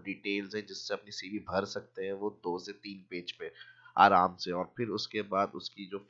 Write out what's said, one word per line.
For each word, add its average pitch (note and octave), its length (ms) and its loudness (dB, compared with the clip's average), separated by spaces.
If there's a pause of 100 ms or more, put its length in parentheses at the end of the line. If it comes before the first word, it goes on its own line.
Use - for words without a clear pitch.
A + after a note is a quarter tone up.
details G2 500 -4
हैं G#2+ 120 -6
जिससे F#2+ 260 -8
अपनी G2+ 200 -8
सीवी G2 320 -8
भर F#2+ 220 0
सकते G2 380 -8
हैं G2 100 -4
वो G2+ 140 -4 (140)
दो F2+ 160 -2
से G2 140 -10
तीन G2 360 -14
page F2 240 -8
पे E2 180 -10 (460)
आराम F#2 400 8
से। - 160 -6
और F2+ 240 -4
फिर A#2+ 140 -2
उसके G#2+ 380 -4
बाद G2 260 2
उसकी G2 320 -12
जो G2 120 -10 (100)